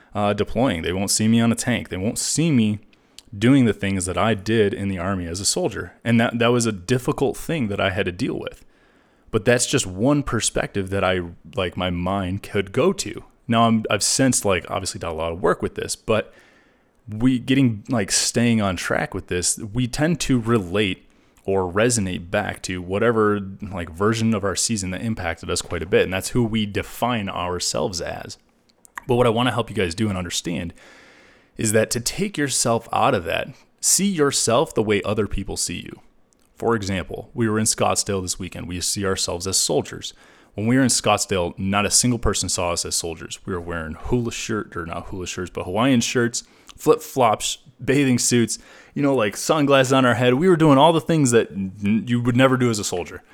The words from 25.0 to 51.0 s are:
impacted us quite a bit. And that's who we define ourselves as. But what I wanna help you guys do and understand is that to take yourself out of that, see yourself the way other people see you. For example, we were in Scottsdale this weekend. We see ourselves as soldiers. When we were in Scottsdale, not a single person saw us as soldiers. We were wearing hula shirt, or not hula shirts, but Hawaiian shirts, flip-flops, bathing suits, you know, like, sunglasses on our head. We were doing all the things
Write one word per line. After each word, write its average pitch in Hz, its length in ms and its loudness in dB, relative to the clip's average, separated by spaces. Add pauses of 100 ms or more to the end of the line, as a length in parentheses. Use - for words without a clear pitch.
impacted 90 480 -4
us 87 100 -2
quite 87 220 -6
a 82 40 -6
bit. 101 180 4
And 87 80 -4
that's 95 160 -4
who 123 140 2
we 107 220 0
define 107 640 -4
ourselves 90 720 -4
as. - 380 -10 (680)
But 123 80 2
what 123 120 4
I 113 40 4
wanna 120 200 0
help 113 180 -4
you 101 60 -12
guys 90 180 0
do 107 160 0
and 95 80 -2
understand 85 560 -6 (840)
is 113 180 -2
that 110 180 2
to 123 80 -4
take 196 380 -6
yourself 127 540 -2
out 120 220 2
of 95 120 -2
that, 85 240 -4 (300)
see - 280 0
yourself 143 640 2
the 113 100 2
way 101 200 2
other 104 240 -2
people 95 300 -4
see 87 240 -6
you. - 200 -16 (540)
For 117 200 0
example, 98 580 -4
we 117 140 0
were 107 100 0
in 107 80 2
Scottsdale 98 560 0
this 92 160 -6
weekend. 87 300 -10
We 87 140 -8
see 98 240 -4
ourselves 92 420 -2
as 95 80 -2
soldiers. - 580 -2 (420)
When 104 120 -2
we 123 80 4
were 135 60 4
in 123 80 4
Scottsdale, 98 680 0
not 98 280 0
a 87 60 -2
single 120 280 2
person 98 300 0
saw 87 240 -2
us 82 100 -2
as 78 120 -6
soldiers. 82 500 -8
We 95 80 -6
were 87 80 -4
wearing 85 320 -6
hula 117 400 -2
shirt, - 420 -6
or 82 100 -8
not 85 220 -10
hula 92 180 -8
shirts, 90 240 -8
but 87 140 -8
Hawaiian 117 380 2
shirts, 120 420 0 (320)
flip-flops, - 840 2 (240)
bathing 131 360 2
suits, 117 400 2 (340)
you 143 80 -4
know, 139 140 2
like, 107 220 0
sunglasses 139 560 4
on 131 100 6
our 120 120 4
head. 123 180 4
We 165 160 4
were 175 80 6
doing 151 200 8
all 156 140 8
the 165 80 2
things 151 320 2